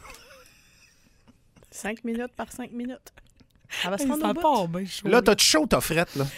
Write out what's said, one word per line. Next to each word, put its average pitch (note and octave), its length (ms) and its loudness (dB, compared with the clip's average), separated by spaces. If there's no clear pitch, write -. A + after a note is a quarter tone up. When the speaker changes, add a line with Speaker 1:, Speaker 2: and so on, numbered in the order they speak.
Speaker 1:
Cinq A3 300 -8
minutes A#3+ 320 -6
par A#3 160 -10
cinq A#3+ 220 -14
minutes. A#3+ 400 -12
Ça F3+ 80 -2
va G3 80 -2
se C#4+ 60 -2
Speaker 2:
Hey, C4+ 60 2
Speaker 1:
rendre D4+ 140 0
Speaker 2:
ça D#4 80 2
Speaker 1:
au - 20 2
bout. E4 80 -6
Speaker 2:
part B3 260 4
bien F3+ 180 -6
chaud, - 220 -8
Speaker 3:
Là, F3+ 100 2
Speaker 2:
là. A#3+ 40 6
Speaker 3:
t'as G#3 160 4
chaud, D#4 320 4
t'as - 100 4
frette, E3 380 0
là. C#3 80 0